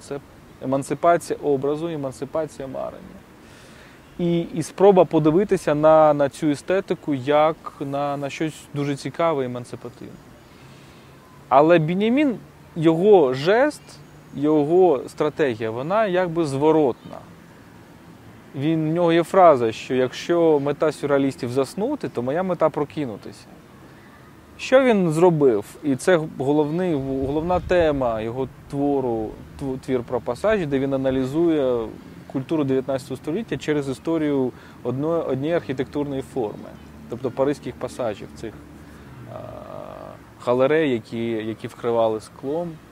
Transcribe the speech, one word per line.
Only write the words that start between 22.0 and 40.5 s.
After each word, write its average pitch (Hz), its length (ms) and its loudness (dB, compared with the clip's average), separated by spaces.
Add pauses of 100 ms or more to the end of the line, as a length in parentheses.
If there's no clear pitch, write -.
то 120 140 -6
моя 139 200 -4
мета 175 260 0
прокинутися. 139 760 -8 (1120)
Що 262 260 4
він 202 260 4
зробив? 151 540 4 (180)
І 139 140 0
це 175 240 2 (180)
головний, 151 560 0 (320)
головна 160 340 -2
тема 143 600 0
його 123 280 -6 (220)
твору, 131 600 -2 (300)
тв-, 131 180 -6
твір 127 240 -4
про 123 180 -4
пасажі, 185 460 -2
де 139 120 -2
він 135 160 -2
аналізує 135 920 0 (440)
культуру 143 320 -4
дев'ятнадцятого 135 520 -4
століття 160 400 -8
через 147 320 -4
історію 139 640 -2 (300)
одної, 147 400 -4
однієї 139 340 -4
архітектурної 139 680 -6
форми, 104 460 -8 (420)
тобто 120 200 -6
паризьких 135 440 -2
пасажів, 113 600 -8
цих, 110 200 -14 (800)
а, - 40 -16 (1080)
галерей, 139 460 2